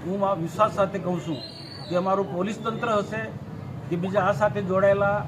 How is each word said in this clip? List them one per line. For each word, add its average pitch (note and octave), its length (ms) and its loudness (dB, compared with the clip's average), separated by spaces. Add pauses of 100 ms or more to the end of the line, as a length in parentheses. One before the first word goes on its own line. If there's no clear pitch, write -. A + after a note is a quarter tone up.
હું G3 240 0
આ G3+ 40 2
વિશ્વાસ E3 400 2
સાથે G3 260 0
કહું E3+ 280 -2
છું D#3 100 -2 (520)
કે E3+ 60 0
અમારું F#3+ 400 2
પોલીસ G3 240 -2
તંત્ર A#3 300 -2
હશે G#3+ 280 0 (720)
કે F3+ 60 0
બીજા F#3+ 240 0
આ F#3+ 120 6
સાથે G#3 300 2
જોડાયેલા G3 680 4